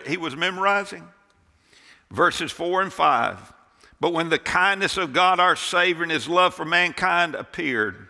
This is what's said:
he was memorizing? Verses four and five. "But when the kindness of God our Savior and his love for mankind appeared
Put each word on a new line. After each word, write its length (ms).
he 100
was 200
memorizing? 720
Verses 400
four 300
and 100
five. 600
"But 120
when 160
the 100
kindness 580
of 160
God 280
our 160
Savior 480
and 80
his 160
love 260
for 100
mankind 680
appeared 760